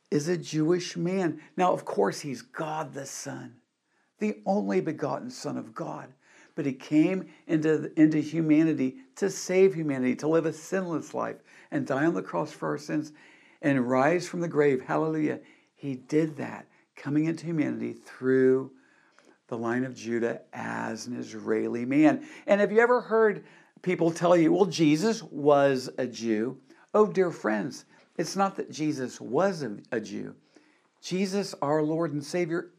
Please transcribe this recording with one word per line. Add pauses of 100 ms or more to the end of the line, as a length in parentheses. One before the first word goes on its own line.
is
a
Jewish
man. (160)
Now,
of
course,
he's
God
the
Son, (640)
the
only
begotten
Son
of
God. (420)
But
he
came (200)
into,
into
humanity (200)
to
save
humanity,
to
live
a
sinless
life, (340)
and
die
on
the
cross
for
our
sins, (500)
and
rise
from
the
grave.
Hallelujah. (340)
He
did
that, (280)
coming
into
humanity
through (760)
the
line
of
Judah (100)
as
an
Israeli
man. (200)
And
have
you
ever
heard (360)
people
tell
you,
"Well,
Jesus
was
a
Jew"? (360)
Oh,
dear
friends, (320)
it's
not
that
Jesus
was
a, (160)
a
Jew. (640)
Jesus,
our
Lord
and
Savior,